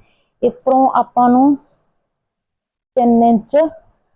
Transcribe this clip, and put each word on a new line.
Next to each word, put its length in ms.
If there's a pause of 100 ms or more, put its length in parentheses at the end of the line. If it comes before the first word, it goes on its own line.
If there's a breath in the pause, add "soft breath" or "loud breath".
(420)
ਉੱਪਰੋਂ 440 (100)
ਆਪਾਂ 340
ਨੂੰ 260 (1400)
ਤਿੰਨ 260
ਇੰਚ 320 (600)